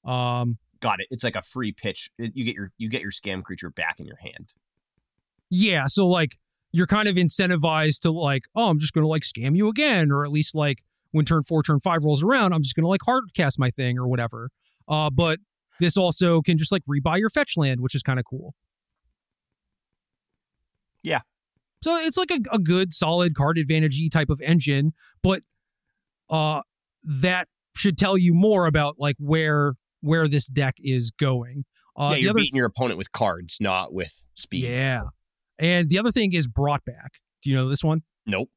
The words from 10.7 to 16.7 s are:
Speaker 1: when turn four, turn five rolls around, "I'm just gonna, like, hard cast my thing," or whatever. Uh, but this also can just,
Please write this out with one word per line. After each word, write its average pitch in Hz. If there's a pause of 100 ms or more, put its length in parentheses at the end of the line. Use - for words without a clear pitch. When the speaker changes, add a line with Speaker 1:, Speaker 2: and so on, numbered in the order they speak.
Speaker 1:
when 156
turn 156
four, 160
turn 143
five 165
rolls 147
around, 214
"I'm 160
just 131
gonna, 160
like, 190
hard 254 (100)
cast 147
my 127
thing," 123
or 127
whatever. 120 (380)
Uh, 151
but 160 (400)
this 170
also 175
can 165
just, 156